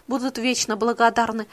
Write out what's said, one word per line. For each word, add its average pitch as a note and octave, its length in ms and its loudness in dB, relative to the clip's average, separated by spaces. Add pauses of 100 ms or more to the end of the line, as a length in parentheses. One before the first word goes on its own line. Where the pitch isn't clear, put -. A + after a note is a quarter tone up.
будут C4 300 -4
вечно A#3 380 -2
благодарны A3+ 760 2